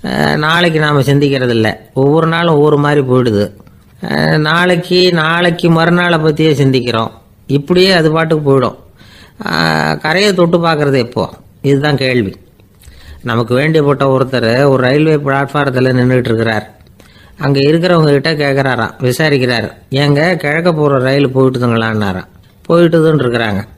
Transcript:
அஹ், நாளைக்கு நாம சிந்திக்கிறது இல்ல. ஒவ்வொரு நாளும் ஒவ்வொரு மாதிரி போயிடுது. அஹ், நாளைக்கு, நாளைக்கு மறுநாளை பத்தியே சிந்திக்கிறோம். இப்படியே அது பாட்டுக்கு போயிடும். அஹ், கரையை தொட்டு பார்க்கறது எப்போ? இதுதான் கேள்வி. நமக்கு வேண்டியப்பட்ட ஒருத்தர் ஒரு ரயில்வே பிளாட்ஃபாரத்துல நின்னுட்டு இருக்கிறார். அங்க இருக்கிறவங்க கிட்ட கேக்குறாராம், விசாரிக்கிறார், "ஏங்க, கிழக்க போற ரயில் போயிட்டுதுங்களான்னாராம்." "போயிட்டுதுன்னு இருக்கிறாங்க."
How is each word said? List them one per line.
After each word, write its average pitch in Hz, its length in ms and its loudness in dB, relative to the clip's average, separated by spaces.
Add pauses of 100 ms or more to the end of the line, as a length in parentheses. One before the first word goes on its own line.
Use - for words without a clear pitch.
அஹ், 147 340 -2
நாளைக்கு 160 420 0
நாம 147 220 0
சிந்திக்கிறது 139 480 0
இல்ல. 110 300 0 (140)
ஒவ்வொரு 147 340 2
நாளும் 165 260 0
ஒவ்வொரு 147 240 4
மாதிரி 147 240 0
போயிடுது. 123 500 0 (500)
அஹ், 156 360 -2
நாளைக்கு, 180 760 0
நாளைக்கு 170 560 0
மறுநாளை 170 500 2
பத்தியே 156 320 0
சிந்திக்கிறோம். 123 600 0 (360)
இப்படியே 180 440 0
அது 160 200 2
பாட்டுக்கு 160 400 -2
போயிடும். 127 240 0 (680)
அஹ், 78 560 -2
கரையை 190 340 0
தொட்டு 175 240 2
பார்க்கறது 147 400 0
எப்போ? 113 320 -4 (320)
இதுதான் 139 360 0
கேள்வி. 127 380 -2 (880)
நமக்கு 117 300 -2
வேண்டியப்பட்ட 143 520 2
ஒருத்தர் 131 600 0
ஒரு 131 160 2
ரயில்வே 151 320 2
பிளாட்ஃபாரத்துல 139 760 -2
நின்னுட்டு 127 320 2
இருக்கிறார். 113 520 -4 (600)
அங்க 139 220 -2
இருக்கிறவங்க 160 520 2
கிட்ட 135 220 0
கேக்குறாராம், 135 680 -2
விசாரிக்கிறார், 127 720 0 (200)
"ஏங்க, 147 440 0
கிழக்க 165 380 -2
போற 147 260 0
ரயில் 135 280 0
போயிட்டுதுங்களான்னாராம்." 113 1000 -2 (420)
"போயிட்டுதுன்னு 160 520 2
இருக்கிறாங்க." 117 420 -2 (140)